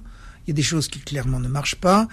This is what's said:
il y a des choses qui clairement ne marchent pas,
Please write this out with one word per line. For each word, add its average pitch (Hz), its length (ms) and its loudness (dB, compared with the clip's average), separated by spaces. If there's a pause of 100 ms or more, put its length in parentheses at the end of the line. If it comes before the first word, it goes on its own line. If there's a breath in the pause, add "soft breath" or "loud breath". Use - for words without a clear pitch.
(460 soft breath)
il - 40 -2
y - 20 0
a - 20 0
des 147 80 2
choses 156 240 0
qui - 140 -10
clairement 131 400 -2
ne 123 80 -2
marchent 139 260 -2
pas, 196 380 4